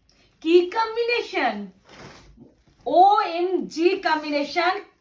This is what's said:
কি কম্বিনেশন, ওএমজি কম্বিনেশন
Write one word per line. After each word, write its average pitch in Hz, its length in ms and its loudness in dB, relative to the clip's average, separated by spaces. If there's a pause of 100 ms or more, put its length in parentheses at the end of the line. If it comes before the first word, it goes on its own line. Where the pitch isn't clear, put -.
(400)
কি 349 300 4
কম্বিনেশন, 440 960 -4 (1200)
ওএমজি 349 1000 2
কম্বিনেশন 320 920 -2 (200)